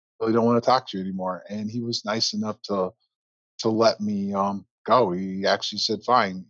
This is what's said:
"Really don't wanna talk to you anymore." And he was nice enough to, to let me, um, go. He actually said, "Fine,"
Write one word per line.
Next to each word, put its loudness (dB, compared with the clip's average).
"Really 0
don't 4
wanna 4
talk 2
to -8
you -4
anymore." -6
And -6
he -6
was -4
nice -2
enough -4
to, -2
to -2
let 2
me, -2
um, -2
go. 4
He -4
actually 0
said, -2
"Fine," 2